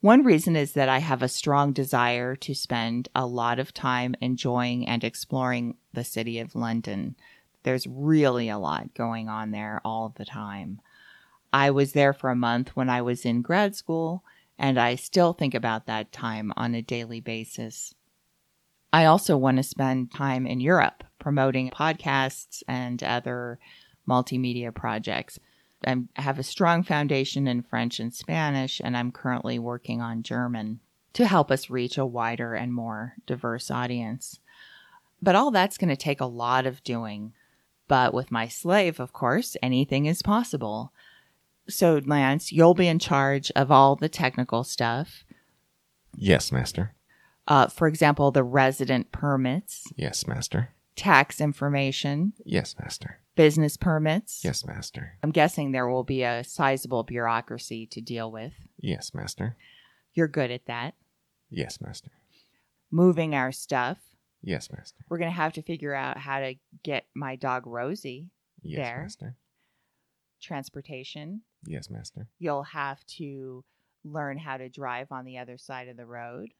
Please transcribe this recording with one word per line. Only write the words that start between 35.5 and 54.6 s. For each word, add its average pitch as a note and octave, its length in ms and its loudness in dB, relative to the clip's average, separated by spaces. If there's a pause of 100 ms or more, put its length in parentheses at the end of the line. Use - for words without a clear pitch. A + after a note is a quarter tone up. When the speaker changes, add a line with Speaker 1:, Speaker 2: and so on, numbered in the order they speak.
Speaker 1:
that's G3+ 280 2
gonna D#3 180 2
take C#3+ 240 -2
a C3+ 60 -2
lot A#2+ 400 0
of C3 160 -4
doing. A2 500 -6 (560)
But B2+ 260 6
with C3 160 -2
my A#2 180 0
slave, F3 520 2
of B2+ 120 -8
course, B2+ 500 0
anything C3+ 440 2
is E3 160 0
possible. C#3 720 0 (760)
So, D#3+ 360 4
Lance, C#3+ 480 2
you'll E3 220 10
be F3+ 140 4
in E3 100 4
charge C#3 580 2
of C3+ 140 4
all C#3 260 8
the D#3 120 0
technical B2+ 560 -2
stuff. A#2+ 600 -4 (880)
Speaker 2:
Yes, F#2+ 380 4
master. C2+ 400 -2 (560)
Speaker 1:
Uh, C#3 200 8
for - 200 0
example, D3 420 4
the C#3 140 4
resident C3 680 2
permits. C#3 720 -2 (120)
Speaker 2:
Yes, - 300 -4
master. - 440 -4 (260)
Speaker 1:
Tax D3 440 4
information. C#3+ 920 0 (120)
Speaker 2:
Yes, - 360 -4
master. - 380 -12 (180)
Speaker 1:
Business D#3 400 6
permits. D#3 680 0
Speaker 2:
Yes, - 220 -4